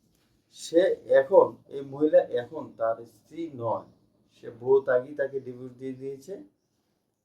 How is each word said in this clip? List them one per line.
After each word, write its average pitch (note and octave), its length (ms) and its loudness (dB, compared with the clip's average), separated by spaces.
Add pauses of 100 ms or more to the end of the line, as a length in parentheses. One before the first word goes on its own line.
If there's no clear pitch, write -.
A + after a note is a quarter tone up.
(520)
সে - 300 2 (260)
এখন, C3+ 480 6 (120)
এই C#3 140 -12
মহিলা D3 380 2
এখন A#2+ 580 -4
তার A2+ 280 -6
স্ত্রী D#3+ 480 -16
নয়, A2 320 -6 (460)
সে - 200 -20
বহু C3 380 2
আগেই C3 260 -2
তাকে C3+ 240 -4
ডিভোর্স B2 340 -14
দিয়ে C3 200 -12
দিয়েছে C3+ 500 -14 (800)